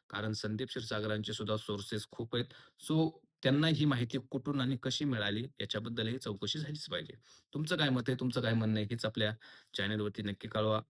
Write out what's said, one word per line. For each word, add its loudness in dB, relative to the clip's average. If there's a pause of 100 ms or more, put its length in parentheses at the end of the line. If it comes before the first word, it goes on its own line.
(100)
कारण -4
संदीप -4
क्षीरसागरांचे -4
सुद्धा -2
सोर्सेस -4
खूप -6
आहेत. -2 (440)
So 4 (320)
त्यांना 6
ही 4
माहिती 2 (120)
कुठून -2
आणि 2
कशी -2
मिळाली 0 (120)
याच्याबद्दलही -2
चौकशी -4
झालीच -6
पाहिजे. -6 (420)
तुमचं 0
काय 4
मत 4
आहे, 2
तुमचं 0
काय 2
म्हणणं 4
आहे, 0
हेच -2
आपल्या 0 (420)
चॅनलवरती 0
नक्की -4
कळवा. 2